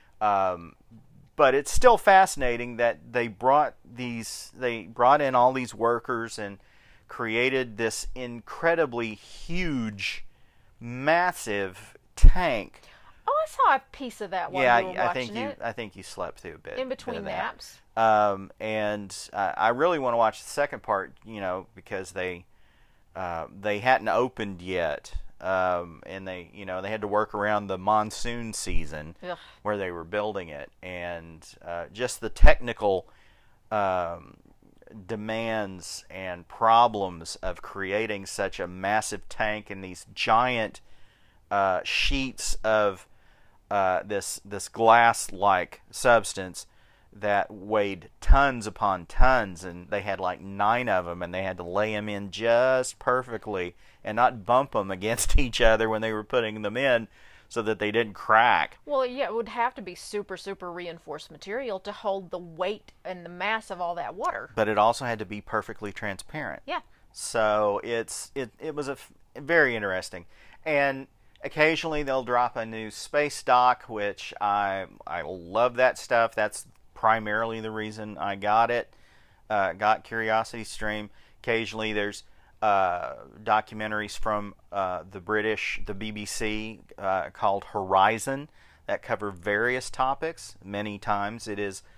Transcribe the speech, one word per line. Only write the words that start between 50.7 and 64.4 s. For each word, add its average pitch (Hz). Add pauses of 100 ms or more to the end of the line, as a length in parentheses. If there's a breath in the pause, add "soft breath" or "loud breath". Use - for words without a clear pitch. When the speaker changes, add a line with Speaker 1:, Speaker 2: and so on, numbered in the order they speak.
Speaker 1:
of 92
'em, 87
and 87
they 92
had 92
to 90
lay 104
'em 104
in 101
just 120
perfectly 113 (300 soft breath)
and 107
not 117
bump 127
'em 98
against 104
<laughs> -
each 127
other 110
when 110
they 110
were 107
putting 110
them 104
in 123 (400 soft breath)
so 117
that 107
they 104
didn't 110
crack. 110
Speaker 2:
Well, 277
yeah, 247
it 196
would 226
have 240
to -
be 180
super, 196
super 185
reinforced 170
material 196
to 202
hold 196
the 180
weight 180 (120)
and 180
the 170
mass 202
of 180
all 175
that 156
water. 208